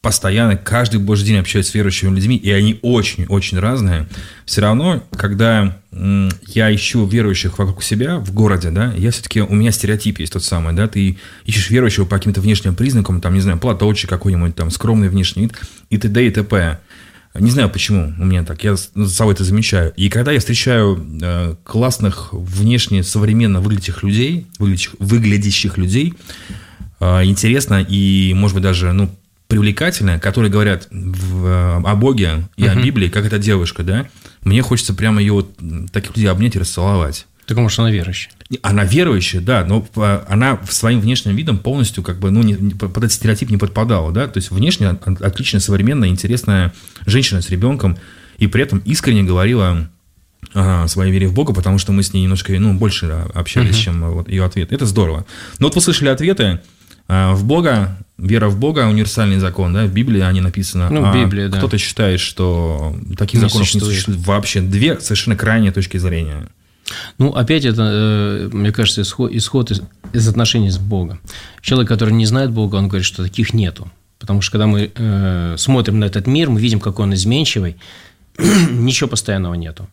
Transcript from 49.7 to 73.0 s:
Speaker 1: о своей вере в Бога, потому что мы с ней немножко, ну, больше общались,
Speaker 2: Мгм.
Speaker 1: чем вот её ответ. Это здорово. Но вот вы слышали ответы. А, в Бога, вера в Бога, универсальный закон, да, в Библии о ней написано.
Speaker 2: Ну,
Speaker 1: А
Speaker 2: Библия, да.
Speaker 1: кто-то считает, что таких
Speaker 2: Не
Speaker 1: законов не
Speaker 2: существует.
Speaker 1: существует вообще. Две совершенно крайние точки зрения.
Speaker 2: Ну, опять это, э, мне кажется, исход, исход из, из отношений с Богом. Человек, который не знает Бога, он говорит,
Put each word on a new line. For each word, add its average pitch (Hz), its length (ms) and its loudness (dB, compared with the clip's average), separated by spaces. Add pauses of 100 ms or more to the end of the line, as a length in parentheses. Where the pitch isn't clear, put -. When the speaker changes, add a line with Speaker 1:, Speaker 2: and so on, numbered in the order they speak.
Speaker 1:
о 92 360 2
своей 95 240 0
вере 95 140 2
в 92 60 0
Бога, 135 200 0
потому 95 240 0
что 98 160 0
мы 98 100 2
с 95 80 -4
ней 95 120 0
немножко, 95 280 0
ну, 98 220 2
больше 98 320 0 (280)
общались, 98 420 0
Speaker 2:
Мгм. 110 60 0
Speaker 1:
чем 85 300 -2
вот 87 160 -4
её 92 180 0
ответ. 90 280 -2
Это 135 120 -2
здорово. 95 400 0 (340)
Но 139 80 4
вот 151 80 0
вы 175 60 2
слышали 143 280 0
ответы. 131 500 0 (500)
А, 92 240 4
в 98 120 0
Бога, 117 520 2 (200)
вера 104 320 2
в 101 100 -2
Бога, 143 280 2
универсальный 107 520 2
закон, 90 320 -2
да, 107 140 0
в 95 80 -2
Библии 110 260 2
о 92 140 2
ней 92 80 2
написано. 92 480 -2
Speaker 2:
Ну, 147 160 2
Speaker 1:
А 98 80 4
Speaker 2:
Библия, 101 340 2
да. 95 100 -2
Speaker 1:
кто-то 92 200 0
считает, 95 420 0
что 82 760 -2 (240)
таких 107 240 -2
Speaker 2:
Не 107 60 4
Speaker 1:
законов 104 140 2 (120)
не 101 60 2
Speaker 2:
существует. 104 160 0
Speaker 1:
существует 95 320 -2
вообще. 101 340 0
Две 101 380 0
совершенно 107 380 -2
крайние 107 340 2
точки 92 260 -4
зрения. 82 500 -4 (720)
Speaker 2:
Ну, 135 140 2
опять 135 340 2
это, 113 160 2
э, 104 720 0
мне 104 180 0
кажется, 104 300 0
исход, 120 320 -4
исход 117 380 -2
из, 95 100 -2 (320)
из 110 140 2
отношений 110 420 2
с 92 80 0
Богом. 95 420 -4 (420)
Человек, 127 280 2
который 110 240 2
не 113 120 4
знает 127 260 0
Бога, 107 240 -2
он 98 140 2
говорит, 92 160 -2